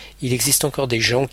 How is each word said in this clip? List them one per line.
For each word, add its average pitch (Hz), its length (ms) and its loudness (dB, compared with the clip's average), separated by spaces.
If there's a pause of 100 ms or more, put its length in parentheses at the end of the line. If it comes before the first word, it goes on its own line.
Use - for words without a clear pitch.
(220)
il 123 100 0
existe 127 320 2
encore 139 220 -2
des 117 140 0
gens 120 320 2